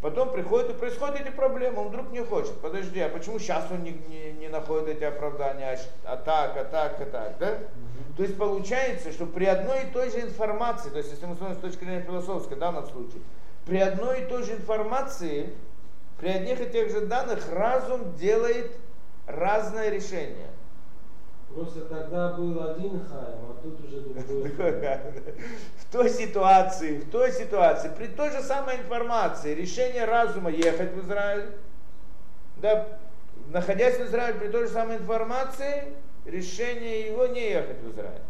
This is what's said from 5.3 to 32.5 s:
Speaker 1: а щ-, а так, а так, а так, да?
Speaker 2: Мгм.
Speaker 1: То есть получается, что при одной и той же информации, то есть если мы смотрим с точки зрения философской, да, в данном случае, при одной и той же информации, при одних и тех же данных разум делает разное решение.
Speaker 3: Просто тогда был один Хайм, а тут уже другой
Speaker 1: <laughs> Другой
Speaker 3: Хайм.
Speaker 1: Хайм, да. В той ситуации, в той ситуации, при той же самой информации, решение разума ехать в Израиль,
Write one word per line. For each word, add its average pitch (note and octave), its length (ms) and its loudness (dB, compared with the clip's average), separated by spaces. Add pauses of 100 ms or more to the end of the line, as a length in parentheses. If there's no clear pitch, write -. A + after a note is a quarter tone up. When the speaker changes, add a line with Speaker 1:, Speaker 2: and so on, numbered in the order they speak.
Speaker 1:
а B2+ 40 -2
щ-, A#2+ 140 -2 (140)
а B2+ 120 -2
так, C#3+ 400 0
а C3 80 -2
так, D3 360 0
а C#3 40 -2
так, B2+ 340 -2
да? F#3 120 0
Speaker 2:
Мгм. - 680 -2
Speaker 1:
То F3 60 0
есть G3 160 0
получается, G3+ 760 0
что E3+ 140 -2
при F3+ 180 0
одной G3 380 2
и - 100 -2
той B3 180 0
же A3+ 120 0
информации, G#3+ 680 0
то - 100 0
есть C#3+ 120 -2
если D3 160 -2
мы F3 100 -2
смотрим F3+ 200 -2
с - 40 -2
точки F3+ 240 -2
зрения F3+ 180 -2
философской, F3+ 540 0
да, E3 140 4
в E3 40 2
данном C#3+ 160 0
случае, A#2+ 300 0 (460)
при F3+ 120 6
одной G#3 440 4
и - 20 0
той B3 180 0
же G3+ 120 0
информации, G#3+ 960 0 (680)
при D#3+ 120 0
одних A3+ 320 0
и A3 80 0
тех A3 200 2
же G#3 120 0
данных A#3 380 0 (120)
разум A#3 640 2
делает A#3 560 2 (540)
разное G#3 640 0
решение. F3 560 -2 (1080)
Speaker 3:
Просто E3+ 260 -2
тогда D#3+ 540 0
был E3+ 280 0
один F3 440 0
Хайм, C3+ 320 -2 (120)
а - 100 -2
тут D3+ 240 -2
уже C#3 180 -2
другой B2+ 200 -2
Speaker 1:
<laughs> C3 60 -2 (220)
Другой - 60 -
Speaker 3:
Хайм. F3 240 0
Speaker 1:
Хайм, C3+ 200 0 (140)
да. - 180 -4 (460)
В - 140 -2
той A#3 160 4
ситуации, F#3 920 4
в D3+ 100 -2
той B3+ 220 4
ситуации, G3 640 4
при A3+ 100 -2
той D4 240 0
же C#4 100 -2
самой C4+ 360 -2
информации, A3 800 0
решение A#3 480 0
разума G#3+ 460 2
ехать E3 420 2
в F#3 80 -2
Израиль, G3+ 460 0 (1160)